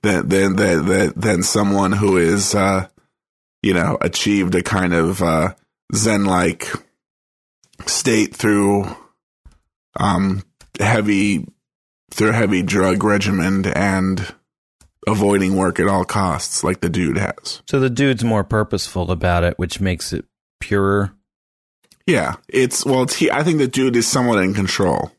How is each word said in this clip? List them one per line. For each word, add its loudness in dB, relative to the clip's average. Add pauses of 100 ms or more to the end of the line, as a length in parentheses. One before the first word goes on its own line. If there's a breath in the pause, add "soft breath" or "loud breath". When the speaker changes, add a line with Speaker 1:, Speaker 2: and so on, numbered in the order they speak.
Speaker 1:
Than, 0
than, 2
than, 2
than, 2
than 0
someone 0
who 2
is, 0
uh, 0 (720)
you 2
know, 0
achieved 0
a 0
kind 0
of, 0
uh, 0 (400)
zen-like 0 (1160)
state 0
through, 2 (1120 loud breath)
um, 0 (380)
heavy, 2 (680)
through 2
a 0
heavy 2
drug 2
regimen 2
and 0 (720)
avoiding 2
work 0
at 2
all 0
costs -4
like -2
the -2
dude 0
has. -6
Speaker 2:
So 0
the 2
dude's 0
more 0
purposeful -2
about 0
it, -2
which -6
makes -2
it -6 (360)
purer. 0 (920)
Speaker 1:
Yeah, 0 (120)
it's, 0
well, 2
it's, -2
he, 2
I 0
think 2
the 2
dude 0
is 2
somewhat 2
in 0
control. -2